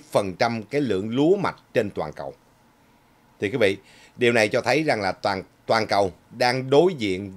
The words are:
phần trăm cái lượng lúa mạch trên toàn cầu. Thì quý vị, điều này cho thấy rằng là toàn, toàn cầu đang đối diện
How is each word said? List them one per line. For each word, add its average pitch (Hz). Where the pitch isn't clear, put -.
phần 98
trăm 117
cái 143
lượng 107
lúa 147
mạch 151
trên 110
toàn 80
cầu. 69
Thì 104
quý 120
vị, 101
điều 117
này 110
cho 120
thấy 131
rằng 123
là 95
toàn, 95
toàn 110
cầu 98
đang 127
đối 165
diện 98